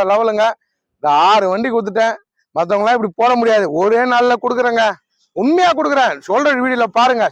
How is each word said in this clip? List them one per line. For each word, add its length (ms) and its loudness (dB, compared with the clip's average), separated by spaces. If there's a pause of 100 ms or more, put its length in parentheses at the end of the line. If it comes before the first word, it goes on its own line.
(100)
லெவலுங்க. 340 0 (540)
இந்த 100 -4 (220)
ஆறு 220 2
வண்டி 220 -4
கொடுத்துட்டேன். 400 -2 (420)
மத்தவங்களாம் 420 0
இப்படி 120 -4 (120)
போட 80 2 (100)
முடியாது. 260 2 (140)
ஒரே 200 2 (120)
நாள்ல 220 2 (100)
கொடுக்குறேங்க. 400 -2 (520)
உண்மையா 420 2
கொடுக்குறேன். 340 0 (140)
ஷோல்டர் 380 0
வீடியோல 220 -2 (120)
பாருங்க. 340 2